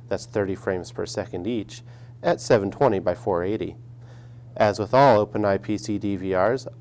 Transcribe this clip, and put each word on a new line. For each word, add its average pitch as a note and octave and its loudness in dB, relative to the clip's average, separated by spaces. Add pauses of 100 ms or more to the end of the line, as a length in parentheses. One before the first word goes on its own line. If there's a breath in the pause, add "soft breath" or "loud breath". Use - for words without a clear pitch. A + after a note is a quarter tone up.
that's G2 -6
thirty G2 -2
frames F2+ -6
per - -8
second F#2 -8
each, A2+ -8 (400 loud breath)
at E3+ -2
seven G2+ 2
twenty G#2+ 2
by F2+ 0
four F2+ -2
eighty. F2+ -4 (800 loud breath)
As G#2+ 2
with G#2 -6
all B2+ 6
OpenEye G2+ 0
P G#2+ -4
C G#2 -4
D G2+ -4
V F#2+ -2
Rs, A2 0 (140)